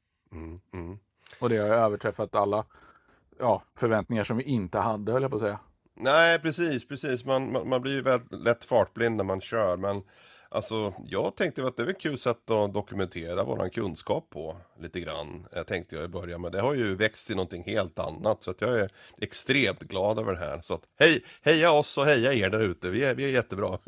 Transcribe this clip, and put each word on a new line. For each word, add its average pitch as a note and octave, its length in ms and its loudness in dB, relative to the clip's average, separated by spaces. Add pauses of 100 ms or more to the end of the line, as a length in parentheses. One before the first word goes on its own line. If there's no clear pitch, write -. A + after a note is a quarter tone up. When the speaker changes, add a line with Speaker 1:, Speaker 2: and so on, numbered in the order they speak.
(320)
Speaker 1:
Mm, E2 300 -14 (120)
mm. F#2 260 -10 (400)
Speaker 2:
Och B2 100 0
det A2+ 80 2
har G#2 100 2
överträffat G#2+ 680 0
alla, G#2 300 2 (720)
ja, A2 240 2 (140)
förväntningar A2+ 460 0
som A2+ 140 -2
vi C3+ 60 -4
inte A2 360 -2
hade, G#2+ 320 -2
höll C3 100 2
jag C3+ 100 -2
på A2 60 -4
att G#2+ 60 -2
säga. G#2 160 -2 (360)
Speaker 1:
Nej, E3 440 4
precis, D3+ 480 -2
precis. C3 380 -4
Man, C3 260 0
man, B2+ 180 -2
man B2+ 120 0
blir C3+ 120 -4
ju C3+ 80 -2
väldigt B2+ 380 0
lätt - 260 0
fartblind A2+ 500 2
när G#2 80 0
man G2 180 -2
kör, G2 360 0
men G2 260 -4 (460)
alltså, G#2+ 440 -4 (120)
jag C#3 300 -2
tänkte C#3+ 320 -2
att B2 100 -6
det A#2+ 60 -2
är - 20 0
väl F#3+ 100 -4
kul D3 240 -6
sätt - 300 -2
att G#2 240 2
dokumentera F#2+ 680 -4
våran A2+ 260 -2
kunskap G#2 600 -4
på D#2+ 280 -10 (220)
lite E2+ 200 -8
grann, D#2 520 -10
eh, F2 120 -6
tänkte E2+ 320 -6
jag D#2 100 -6
i - 20 -10
början. E2+ 340 -8
Men F2 100 -6
det F#2+ 100 -2
har C3+ 120 2
ju A2 220 0
växt G#2+ 320 0
till G#2 80 -4
någonting F#2 280 -4
helt G2 360 -2
annat, E2+ 440 -2
så F#2+ 80 -6
att - 100 -6
jag A#2 180 2
är F#2+ 100 0 (280)
extremt - 600 0
glad G2+ 400 -2
över G#2 140 -2
det E2 60 -4
här. D2+ 220 -6
Så - 120 -6
att E2 80 -6 (180)
hej, D3+ 240 8 (180)
heja D#3+ 300 6
oss D3 260 2
och C#3 80 4
heja C3+ 280 6
er G2 160 2
där G#2+ 100 2
ute. F2+ 300 0
Vi A2 140 0
är, C3 120 2
vi C3 100 -4
är C#3 40 0
jättebra, G#2 480 0 (100)